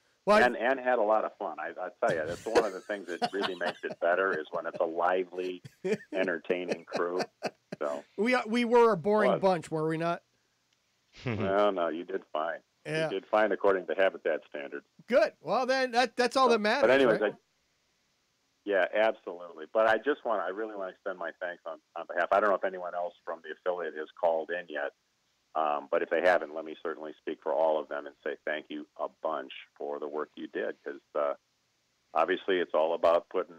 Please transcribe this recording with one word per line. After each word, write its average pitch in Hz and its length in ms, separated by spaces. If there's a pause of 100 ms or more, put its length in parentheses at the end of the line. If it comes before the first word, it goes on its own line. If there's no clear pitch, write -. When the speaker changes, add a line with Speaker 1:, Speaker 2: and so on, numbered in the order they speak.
(260)
Speaker 1:
Well, 208 120
I 220 40
Speaker 2:
And, 123 140
and 127 240
had 123 200
a 107 40
lot 107 220
of 82 120
fun. 85 220
I, 82 120 (100)
I 90 80 (180)
tell 92 100
you, 78 100
that's 85 180
one 113 200
of 95 80
the 92 80
things 101 260
that - 260
really 101 220
makes 170 280
it - 160
better 90 320
is 78 200
when 82 160
it's 82 120
a 87 60
lively, 90 760 (220)
Speaker 1:
<laughs> 202 300
Speaker 2:
entertaining 87 720
crew. 87 360 (580)
So 73 240 (140)
Speaker 1:
We, 240 180
uh, 247 120
we 240 180
were 233 280
a 185 40
boring 208 360
Speaker 2:
Was. 160 80
Speaker 1:
bunch, 185 300
were 160 160
we 160 100
not? 170 300
Speaker 2:
<laughs> - 40 (920)
No, 101 460
no, 87 180
you 85 160
did 95 160 (100)
fine. 78 280 (260)
Speaker 1:
Yeah. 156 200
Speaker 2:
You 107 140
did 92 100
fine 107 220
according 95 360
to 80 80
Habitat 87 540
standards. 71 360 (220)
Speaker 1:
Good. 285 340
Well, 208 240
then 262 260
that, 240 240
that's 247 220
all 262 100
that 233 140
matters, 226 220
Speaker 2:
But - 80
anyways, 113 280
Speaker 1:
right? 107 140
Speaker 2:
I, - 40 (1300)
yeah, 95 220 (100)
absolutely. 87 760
But 110 140
I 110 100
just 135 260
wanna, 104 200
I 87 60
really 107 260
wanna 95 160
extend 95 280
my 82 120 (100)
thanks 87 240
on, 80 140 (180)
on 85 100
behalf. 82 240
I 98 80
don't 104 100
know 95 60
if - 80
anyone 90 320
else 87 180 (120)
from 82 180
the 80 60 (100)
affiliate 87 380
has 78 100 (120)
called 82 320
in 87 180
yet, 71 220 (640)
um, 73 360
but 85 100
if 85 80
they 82 140
haven't, 80 320
let 80 80
me 78 180
certainly 78 380
speak 78 240
for 78 100
all 78 260
of 73 100
them 73 160
and 71 180
say 73 120 (100)
thank 76 240
you 76 180 (120)
a 71 80 (140)
bunch 71 300 (260)
for 73 220
the 73 80
work 73 280
you - 120
did, 107 360
'cause, 73 180 (180)
uh, 71 140 (800)
obviously 87 460
it's 85 140
all 80 200
about 85 360
putting 87 300